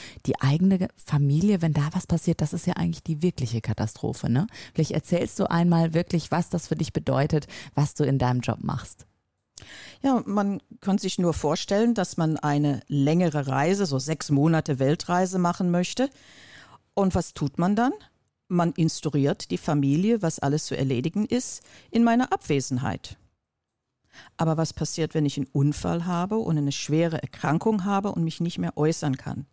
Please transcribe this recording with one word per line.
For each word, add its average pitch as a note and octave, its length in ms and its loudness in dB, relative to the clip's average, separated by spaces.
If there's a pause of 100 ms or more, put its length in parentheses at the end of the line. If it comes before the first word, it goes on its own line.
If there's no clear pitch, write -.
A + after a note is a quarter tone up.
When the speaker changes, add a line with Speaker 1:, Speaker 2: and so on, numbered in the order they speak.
(260)
Speaker 1:
die - 160 -2
eigene F3+ 460 4 (100)
Familie, D3+ 640 2
wenn E3 120 2
da D3+ 200 2
was F#3 140 -4
passiert, E3+ 340 0
das D3+ 120 0
ist F3 140 -4
ja F3 60 2
eigentlich E3 300 -2
die D3+ 180 -4
wirkliche A#2 400 -2
Katastrophe, - 680 -4
ne? C#3 180 2 (260)
Vielleicht - 180 0
erzählst - 480 -2
du G3 100 0
einmal E3+ 440 4
wirklich, E3+ 380 0
was E3+ 180 0
das - 180 -4
für - 80 -2
dich - 180 -4
bedeutet, C#3 540 0 (280)
was D3 180 2
du D3+ 100 0
in C3+ 140 2
deinem B2 240 2
Job - 200 -4
machst. - 440 -6 (960)
Speaker 2:
Ja, C4 240 2
man G3+ 340 0 (200)
könnte G3 240 0
sich F#3+ 160 -4
nur F3 140 4
vorstellen, G3 600 0
dass G3 240 -2
man D#3+ 200 2
eine D3 500 0
längere D3 600 2
Reise, E3 380 2
so C#3 140 -2
sechs D3+ 320 -4
Monate D3+ 480 2
Weltreise F3 580 0
machen F3 340 0
möchte. F3+ 380 0 (840)
Und G3 220 2
was F3 180 -2
tut - 260 -6
man F#3 160 2
dann? B3 180 2 (540)
Man E3+ 260 2
instruiert D3+ 760 0
die F3+ 60 -4
Familie, D#3+ 640 2
was D#3+ 180 -2
alles C#3+ 260 0
zu - 100 -6
erledigen C#3 500 0
ist - 360 -4 (280)
in A#3 140 4
meiner A#3 300 4
Abwesenheit. C3+ 840 -4 (1160)
Aber D#3+ 220 0
was D#3+ 160 -2
passiert, D#3 400 -4
wenn D#3 120 2
ich C#3+ 120 -2
einen C#3+ 160 -4
Unfall E3 520 0
habe F#3 320 -2
und E3 200 0
eine C#3+ 160 0
schwere D#3+ 480 0
Erkrankung F#3 640 -2
habe G3+ 260 0
und E3+ 140 -2
mich D#3+ 160 -4
nicht E3+ 160 -4
mehr E3+ 180 -4
äußern D3+ 400 0
kann? C3 380 -8